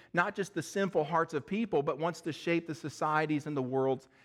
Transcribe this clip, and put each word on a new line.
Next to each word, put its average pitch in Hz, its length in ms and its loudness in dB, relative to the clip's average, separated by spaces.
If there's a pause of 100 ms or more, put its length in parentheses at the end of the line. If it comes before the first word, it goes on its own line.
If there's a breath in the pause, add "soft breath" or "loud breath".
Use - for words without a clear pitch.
(140)
not 190 220 2
just 196 180 -4
the 165 80 -2
sinful 190 440 0
hearts 160 280 2
of 147 140 -2
people, 196 340 0
but 143 160 0
wants 170 240 -2
to 160 120 -4
shape 170 340 0
the 156 80 -6
societies 156 720 0
and 151 80 -4
the 139 60 2
worlds 131 480 0 (160 soft breath)